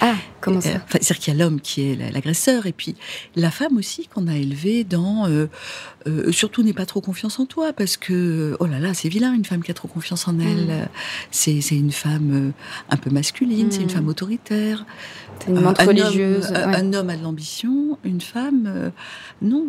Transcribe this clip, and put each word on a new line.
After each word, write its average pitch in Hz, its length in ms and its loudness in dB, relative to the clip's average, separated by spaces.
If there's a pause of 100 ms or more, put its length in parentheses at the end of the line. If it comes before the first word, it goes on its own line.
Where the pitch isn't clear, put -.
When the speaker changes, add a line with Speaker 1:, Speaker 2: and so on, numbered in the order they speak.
Speaker 1:
Ah, 226 140 4 (260)
comment 185 200 2
ça ? 165 80 -2
Speaker 2:
Euh, 160 80 0
enfin, - 220 0
c'est-à-dire - 200 2
qu'il 156 160 0
y 147 40 2
a - 40 -
l'homme 156 180 2
qui 139 300 -2
est 131 40 0
la, 120 140 -4
l'agresseur, 170 560 0
et 180 60 -2
puis - 240 -10 (400)
la 170 160 2
femme 277 260 0
aussi 214 300 -6
qu'on 190 180 -4
a 160 100 0
élevée 147 480 0
dans, 190 440 0
euh, 151 180 2 (640)
euh, 156 240 2
surtout 214 320 2
n'aie 214 100 4
pas 185 140 -4
trop 202 140 -2
confiance 202 380 -4
en 262 60 0
toi, 311 260 -2
parce 196 240 -2
que, 165 640 0
oh 175 60 2
là 143 140 0
là, 180 160 0
c'est 160 140 -2
vilain, 226 220 2
une 226 140 2
femme 175 160 0
qui - 80 -6
a 170 60 -6
trop - 120 -10
confiance 170 400 -6
en 170 120 2
elle. 165 260 2
Speaker 1:
Mm. 165 60 0
Speaker 2:
Euh, 156 140 -2 (440)
c'est, 147 320 2
c'est 147 140 0
une 143 160 4
femme, 143 560 0
euh, 135 40 0 (380)
un 143 80 2
peu 135 140 -6
masculine, 214 580 2
c'est 196 120 0
une 180 40 0
Speaker 1:
Mm. 170 60 0
Speaker 2:
femme 165 160 0
autoritaire. 214 800 -2 (520)
Speaker 1:
C'est - 120 -4
une 180 80 6
Speaker 2:
Euh, - 20 6
Speaker 1:
menthe 185 180 6
Speaker 2:
un 170 40 8
homme, 190 60 8
Speaker 1:
religieuse, 196 580 4
Speaker 2:
euh, 180 180 0
Speaker 1:
ouais. 190 100 4
Speaker 2:
un 190 180 2
homme 185 180 0
a 165 40 -4
de 160 60 -8
l'ambition, 233 840 -2
une 180 180 -2
femme, 254 440 0
euh, 185 240 -4 (540)
non, 277 260 2